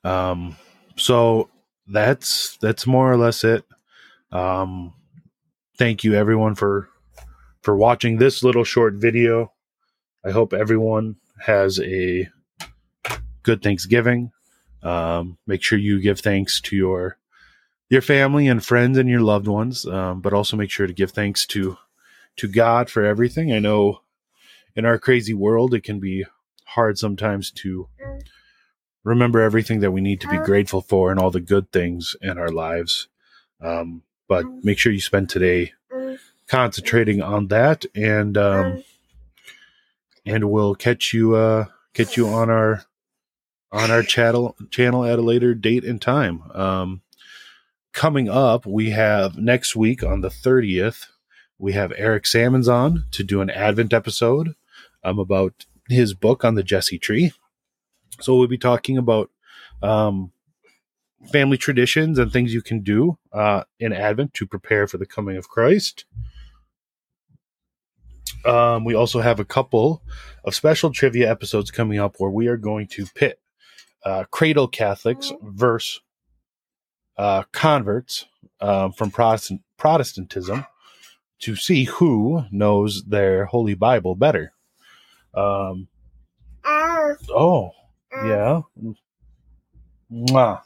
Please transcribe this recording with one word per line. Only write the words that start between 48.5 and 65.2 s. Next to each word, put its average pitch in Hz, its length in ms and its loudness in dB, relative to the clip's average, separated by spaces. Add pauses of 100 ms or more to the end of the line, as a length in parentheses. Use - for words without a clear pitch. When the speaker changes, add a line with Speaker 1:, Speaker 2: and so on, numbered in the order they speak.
Speaker 1:
we 110 260 -2
have 104 460 0
next 120 380 0
week 113 280 0
on 95 180 -2
the 87 80 -4
thirtieth, 110 800 0 (520)
we 98 140 -4
have 98 240 -2
Eric 107 280 0
Sammons 123 420 2
on 131 440 2
to - 120 -6
do 98 180 0
an 95 80 -4
Advent 107 440 0
episode, 127 640 0 (480)
um, 95 160 -4
about 95 460 -2 (240)
his 120 240 2
book 110 320 0
on 113 100 2
the 98 80 -2
Jesse 92 360 -2
tree. 143 340 -2 (880)
So 131 160 2
we'll 123 100 4
be 120 100 -4
talking 127 400 0
about, 113 320 0 (520)
um, 104 500 -2 (1000)
family 139 260 2
traditions 139 640 0
and 113 140 2
things 123 200 0
you 113 80 -2
can 113 200 -6
do, 113 360 2 (140)
uh, 104 320 0 (160)
in 113 140 -4
Advent 107 420 -2
to 104 100 -6
prepare 101 420 -2
for 92 100 -12
the 95 80 -8
coming 95 320 -10